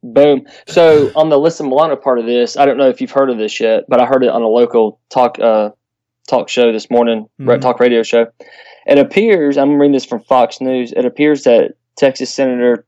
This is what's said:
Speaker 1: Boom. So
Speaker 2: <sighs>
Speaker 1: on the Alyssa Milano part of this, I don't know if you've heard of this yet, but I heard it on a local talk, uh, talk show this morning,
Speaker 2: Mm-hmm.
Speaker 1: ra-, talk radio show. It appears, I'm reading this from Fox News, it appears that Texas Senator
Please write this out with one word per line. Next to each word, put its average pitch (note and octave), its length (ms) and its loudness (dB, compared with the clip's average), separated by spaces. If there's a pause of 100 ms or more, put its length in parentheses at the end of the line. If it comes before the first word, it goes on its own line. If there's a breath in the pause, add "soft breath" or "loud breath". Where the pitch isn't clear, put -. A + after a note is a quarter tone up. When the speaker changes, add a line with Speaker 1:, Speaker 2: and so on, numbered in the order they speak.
Speaker 1:
Boom. C#3 440 2 (200 loud breath)
So D#3 460 4
Speaker 2:
<sighs> - 40 -6
Speaker 1:
on D#3 120 0
the D3+ 100 2
Alyssa E3 300 -2
Milano C#3+ 280 0
part B2+ 220 -2
of A2+ 60 -6
this, A#2+ 320 -2
I C#3 80 2
don't C3+ 140 0
know C#3 100 2
if B2+ 140 -4
you've B2 80 -10
heard C#3 180 0
of A#2+ 80 -4
this G#2+ 240 -6
yet, A2+ 260 0
but B2+ 140 2
I - 60 2
heard C3 180 0
it A#2+ 60 2
on A#2 100 -2
a A2+ 80 -2
local A#2 500 0 (120)
talk, B2 280 0
uh, G#2+ 320 0 (560)
talk A#2 220 -2
show A#2+ 240 0
this A2 180 -8
morning, A#2 340 0 (140)
Speaker 2:
Mm-hmm. C3+ 120 -6
Speaker 1:
ra-, - 80 4
talk B2+ 220 -2
radio A#2+ 220 2
show. A#2 260 0 (580 loud breath)
It C#3+ 120 4
appears, E3 580 0
I'm C#3+ 220 2
reading C#3+ 140 4
this C3 120 -2
from A#2 200 -8
Fox B2+ 360 0
News, B2+ 320 -4
it B2 140 -2
appears D3 380 -2
that A#2 280 2 (240)
Texas C3 340 -2
Senator B2 580 -2